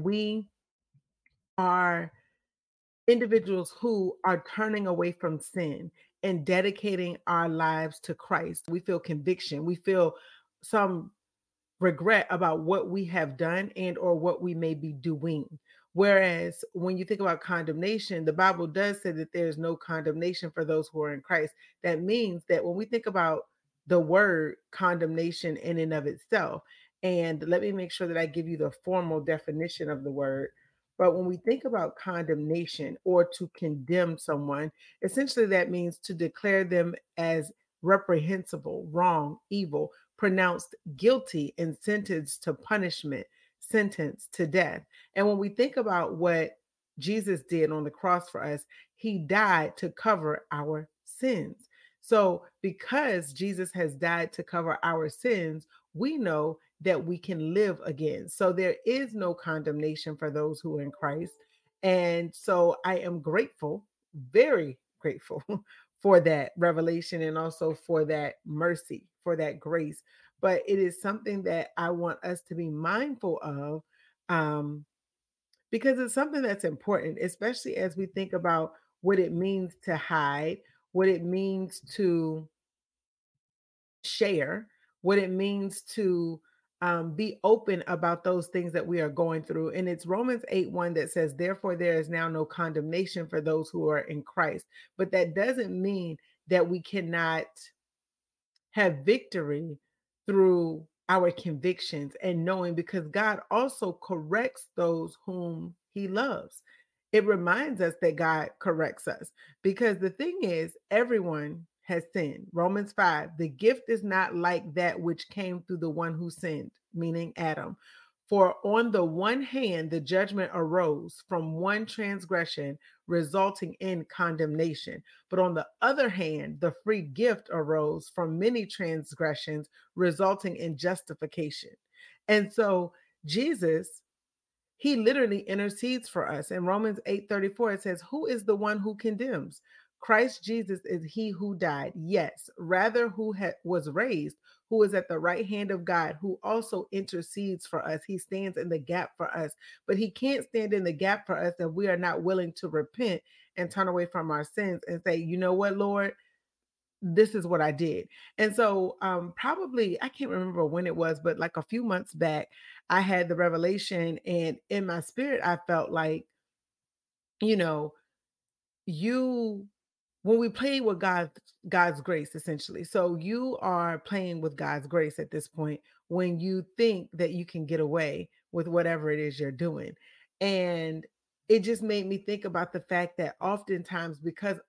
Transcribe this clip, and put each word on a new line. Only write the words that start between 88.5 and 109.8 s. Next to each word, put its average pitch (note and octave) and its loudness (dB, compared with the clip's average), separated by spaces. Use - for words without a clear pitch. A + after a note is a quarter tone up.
that D#3+ -2
we E3+ 0
are D#3 2
going D#3+ 0
through. D#3+ -2
And F#3 -2
it's E3+ -4
Romans A#3 0
eight F#3 0
one F3 -2
that D#3+ 0
says, D#3+ 0
"Therefore, F3+ -2
there E3+ 2
is D#3 -2
now E3 0
no D#3+ 0
condemnation E3 -4
for D#3+ -2
those D#3 0
who D#3+ 0
are D3+ 2
in D3 -6
Christ." - -2
But F#3+ 0
that F3 4
doesn't G3+ 0
mean F#3 -2
that F3+ 6
we F3+ -2
cannot E3 -2
have F3+ 4
victory D#3+ 0
through F3 4
our F3+ 6
convictions D#3 -4
and F3 0
knowing, F3+ -2
because E3 -4
God G#3 0
also A3 0
corrects F#3+ -4
those E3+ -2
whom F3 -8
he G3+ -4
loves. A3 -4
It G#3+ 8
reminds G3+ 2
us E3+ 2
that D#3+ 4
God D#3+ 2
corrects D#3+ -2
us, - -8
because G3 2